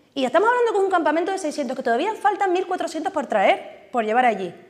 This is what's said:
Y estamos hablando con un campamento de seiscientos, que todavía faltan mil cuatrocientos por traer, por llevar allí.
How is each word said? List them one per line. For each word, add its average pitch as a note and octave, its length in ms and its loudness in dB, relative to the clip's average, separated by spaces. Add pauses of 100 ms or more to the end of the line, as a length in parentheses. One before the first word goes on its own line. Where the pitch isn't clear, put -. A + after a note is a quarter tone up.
(140)
Y C4+ 120 -2
estamos F4 240 4
hablando A#4+ 240 2
con G4 120 2
un F#4+ 60 0
campamento E4 400 0
de F#4+ 60 -4
seiscientos, C#4 400 -4
que C4+ 60 -8
todavía C4+ 320 0
faltan G4 360 0
mil F#4 160 0
cuatrocientos F4 460 -6
por C#4+ 140 -4
traer, - 640 0
por A#3+ 120 -2
llevar A3+ 220 2
allí. G3 280 -2 (160)